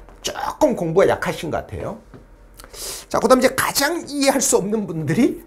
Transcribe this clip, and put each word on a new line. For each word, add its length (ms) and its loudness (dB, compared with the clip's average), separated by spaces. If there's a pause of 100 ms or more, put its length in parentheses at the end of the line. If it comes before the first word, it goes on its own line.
(220)
조금 540 -2
공부가 320 4
약하신 420 -2
것 80 -2
같아요. 420 -10 (1080)
자, 100 0
그다음 200 6
이제 160 2
가장 540 -2
이해할 320 2
수 160 0
없는 300 0
분들이 600 0